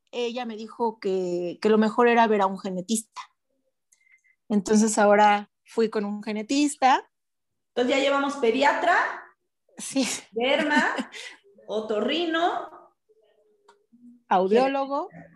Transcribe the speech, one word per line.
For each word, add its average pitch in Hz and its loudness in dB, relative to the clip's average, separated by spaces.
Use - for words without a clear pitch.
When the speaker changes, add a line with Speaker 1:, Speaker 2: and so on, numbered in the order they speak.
Speaker 1:
ella 240 -6
me 226 -10
dijo 220 -6
que, 180 -4
que - 0
lo 220 4
mejor 220 2
era 233 4
ver 214 0
a 196 2
un 196 -4
genetista. 190 -6
Entonces, 214 2
ahora 208 4
fui 226 -2
con 220 -4
un 208 -8
genetista. 277 0
Speaker 2:
Entonces, 254 0
ya 269 0
llevamos 277 0
pediatra, 269 2
Speaker 1:
Sí. - -2
Speaker 2:
derma, 294 0
Speaker 1:
<laughs> - -14
Speaker 2:
otorrino, 294 -2
Speaker 1:
Audiólogo, 269 0